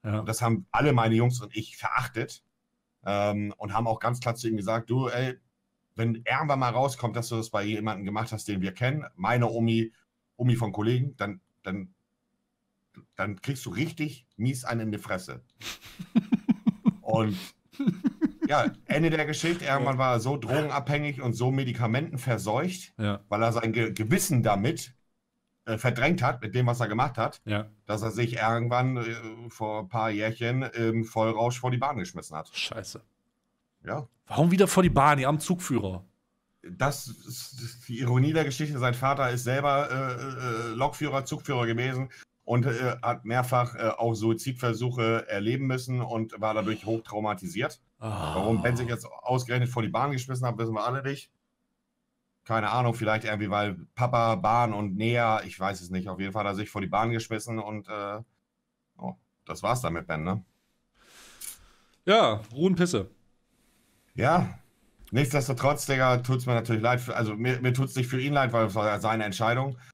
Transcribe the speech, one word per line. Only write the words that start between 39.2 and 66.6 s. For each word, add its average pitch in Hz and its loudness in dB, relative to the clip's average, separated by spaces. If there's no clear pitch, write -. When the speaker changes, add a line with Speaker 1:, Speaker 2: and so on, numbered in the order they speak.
Speaker 2:
ist 123 -2
selber, 139 2
äh, 127 -4
äh, 110 -6
Lokführer, 135 -2
Zugführer 131 -2
gewesen 127 -2
und, 120 2
äh, 123 0
hat 117 -2
mehrfach, 123 0
äh, 110 0
auch 117 0
Suizidversuche 113 0
erleben 113 0
müssen 127 -2
und 113 -4
war 107 0
dadurch 107 -2
hochtraumatisiert. 107 -4
Speaker 1:
Ah. 92 -6
Speaker 2:
Warum 104 2
Ben 123 2
sich 123 -2
jetzt 120 -6
ausgerechnet 123 0
vor 123 -2
die 101 -2
Bahn 135 0
geschmissen 127 -4
hat, 110 -2
wissen 113 -2
wir 107 -2
alle 127 -2
nicht. 139 -6
Keine 110 0
Ahnung, 120 2
vielleicht 110 0
irgendwie, 107 -2
weil 104 0
Papa, 117 2
Bahn 110 2
und 101 -4
näher, 113 2
ich 90 -14
weiß 95 -2
es 87 -16
nicht. 92 -4
Auf 90 -8
jeden 98 -4
Fall 101 -2
hat 101 -2
er - -4
sich 104 -6
vor 104 -6
die 92 -4
Bahn 107 0
geschmissen 113 -6
und, 104 -8
äh, 104 -6
oh, 62 -10
das - -12
war's 120 0
dann 85 -2
mit 82 -6
Ben, 78 -2
ne? 98 -4
Speaker 1:
Ja, 160 6
Ruhe 151 2
und 190 4
Pisse. 165 2
Speaker 2:
Ja, 135 2
nichtsdestotrotz, 139 2
Digga, 131 4
tut's 123 0
mir 127 2
natürlich 113 0